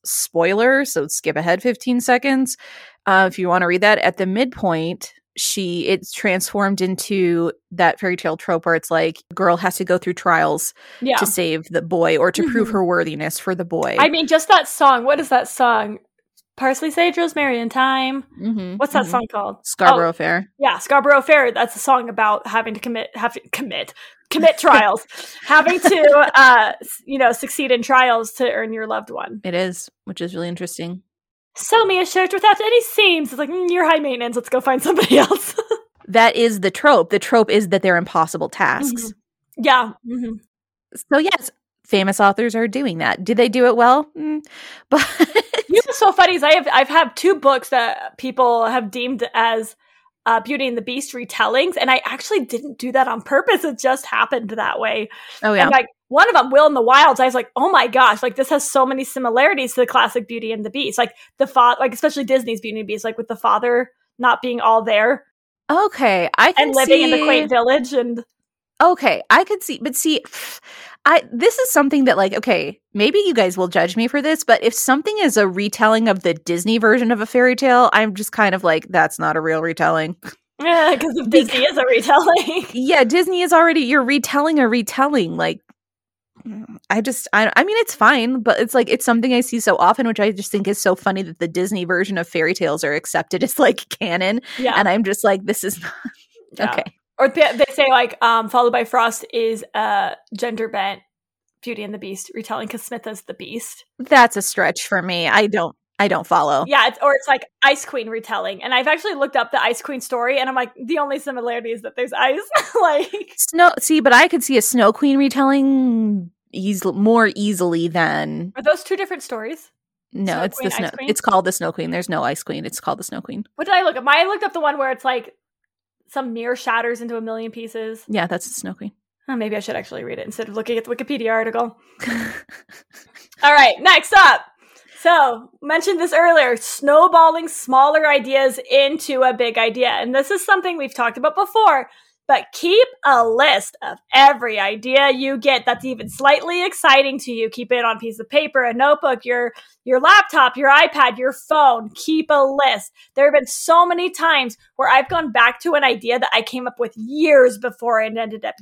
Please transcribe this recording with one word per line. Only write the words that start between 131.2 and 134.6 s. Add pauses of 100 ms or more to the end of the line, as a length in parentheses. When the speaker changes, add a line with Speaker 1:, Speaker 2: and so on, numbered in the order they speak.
Speaker 2:
article. (240)
Speaker 1:
<laughs> (1300)
Speaker 2:
All
right,
next
up. (580)